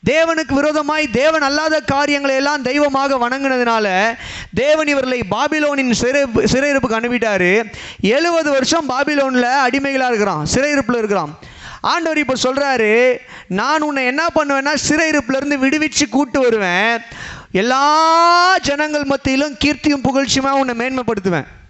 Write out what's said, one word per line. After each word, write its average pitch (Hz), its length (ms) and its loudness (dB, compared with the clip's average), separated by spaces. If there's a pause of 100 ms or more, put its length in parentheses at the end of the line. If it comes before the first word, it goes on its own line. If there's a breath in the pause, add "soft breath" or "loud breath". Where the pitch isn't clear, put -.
(100)
தேவனுக்கு 320 440 0
விரோதமாய் 302 540 0
தேவன் 285 340 2
அல்லாத 302 380 0
காரியங்களை 285 560 0
எல்லாம் 285 260 0
தெய்வமாக 269 680 0
வணங்குனதுனால, 233 840 0 (420 loud breath)
தேவன் 302 320 2
இவர்களை 262 320 0 (120)
பாபிலோனின் 285 680 0
சிறையிருப்பு-, 254 420 0
சிறையிருப்புக்கு 254 560 0
அனுப்பிட்டாரு. 220 720 0 (300 loud breath)
எழுபது 311 500 2
வருஷம் 277 380 0
பாபிலோன்ல 269 560 0 (220)
அடிமைகளா 269 400 0
இருக்கிறான், 202 460 -2
சிறையிருப்புல 269 440 0
இருக்கிறான். 196 400 -4 (440 loud breath)
ஆண்டவர் 320 360 -2
இப்ப 254 160 -2 (100)
சொல்றாரு, 254 760 2 (300 loud breath)
"நான் 254 340 0
உன்னை 277 240 -2
என்ன 277 200 -2 (100)
பண்ணுவேன்னா, 285 400 0 (140)
சிறையிருப்புல 302 460 0
இருந்து 277 220 -2
விடுவிச்சு 277 520 0
கூட்டு 277 300 0
வருவேன், 220 600 2 (520 loud breath)
எல்லா 320 1120 4
ஜனங்கள் 294 420 -2
மத்தியிலும் 277 520 0 (100)
கீர்த்தியும் 285 380 0
புகழ்ச்சியுமா 269 460 0
உன்னை 269 260 0
மேன்மைப்படுத்துவேன்." 226 680 -2 (240)